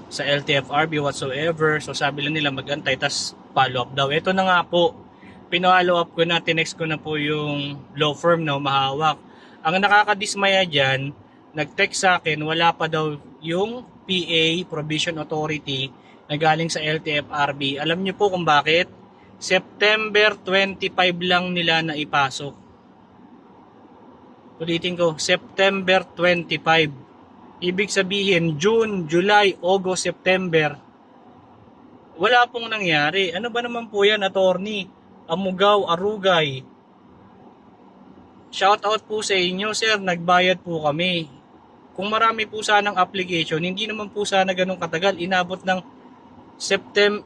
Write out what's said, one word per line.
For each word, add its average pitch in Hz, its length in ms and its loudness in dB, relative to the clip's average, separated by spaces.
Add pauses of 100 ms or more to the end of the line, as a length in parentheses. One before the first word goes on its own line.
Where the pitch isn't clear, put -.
(120)
sa - 160 -10
L 143 160 0
T 143 160 2
F 131 80 -14
R 143 160 2
B 156 160 -2
whatsoever. 151 800 -2
So, 139 160 -10
sabi 143 320 -2
lang 156 80 -4
nila, 147 160 -2
mag-antay, 135 480 -4
tas - 320 -4 (240)
follow 127 320 0
up 135 80 -10
daw. 139 160 0
Ito 180 240 0
na 190 80 2
nga 180 240 4
po, - 320 2 (520)
pina-follow 180 480 4
up - 160 -6
ko 165 80 2
na, 170 160 0
tinext 160 400 -4
ko 160 80 -4
na 156 80 -2
po 151 240 -6
yung 147 560 -4 (160)
law 143 240 0
firm 170 240 2
na 147 160 -2
humahawak. 139 640 0 (400)
Ang 185 240 0
nakakadismaya 196 800 2
dyan, 139 480 0 (400)
nag-text 151 560 -2
sa 180 80 6
akin, 151 240 -4
wala 160 320 2
pa 160 160 -4
daw 156 320 -4 (240)
yung 208 400 -4 (240)
P 185 240 0
A, 160 120 2 (200)
Provision 156 560 -6
Authority, 151 720 -6 (320)
na 151 160 -6
galing 160 320 2
sa 165 80 -4
L 156 240 -2
T 147 160 -2
F 143 80 -14
R 143 240 -2
B. 139 240 -4
Alam 160 240 -2
nyo 190 160 -4
po 202 160 2
kung 175 160 0
bakit? 156 400 2 (480)
September 208 1040 2
twenty-five 185 800 0
lang 180 320 0
nila 165 320 0
naipasok. 147 720 -4 (2000)
Ulitin 170 400 -4
ko, 170 240 0
September 190 800 0 (160)
twenty-five. 165 720 0 (720)
Ibig 185 320 -2
sabihin, 185 640 0
June, 208 480 0
July, 190 560 4
August, 185 480 0
September, 160 720 0 (1400)
wala 240 320 4
pong 233 240 -8
nangyari. 175 640 0
Ano 226 160 -6
ba 233 80 -2
naman 233 320 -8
po 202 160 -2
yan, 214 160 2
attorney? 190 640 0 (340)
Amugao, 190 640 2
Arugay. 175 800 0 (1800)
Shout 202 320 2
out 208 240 -2
po 214 160 -6
sa 196 160 0
inyo, 185 320 -2
sir. 220 260 0
Nagbayad 180 640 2
po 165 220 -6
kami. 165 480 -2 (640)
Kung 202 160 -6
marami 220 340 0
po 214 160 -8
sanang 208 380 2
application, 180 640 -2
hindi 190 240 -4
naman 214 260 -10
po 208 160 -4
sana 190 240 2
ganun 180 240 -2
katagal. 175 460 -2
Inabot 180 400 -2
ng 185 160 0 (800)
Septem-, 202 680 0